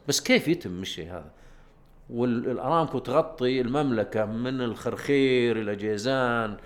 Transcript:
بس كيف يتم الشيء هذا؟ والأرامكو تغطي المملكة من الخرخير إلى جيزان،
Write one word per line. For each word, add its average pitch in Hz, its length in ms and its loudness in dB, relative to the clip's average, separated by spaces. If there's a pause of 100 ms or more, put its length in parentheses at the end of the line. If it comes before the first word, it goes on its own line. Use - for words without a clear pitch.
بس - 140 0
كيف 247 260 4
يتم 104 340 -2
الشيء 87 300 -8
هذا؟ 78 200 -12 (800)
والأرامكو 123 880 0
تغطي 127 640 0
المملكة 117 640 0
من 123 360 -4
الخرخير 120 1000 2
إلى 104 140 -2
جيزان، 110 920 0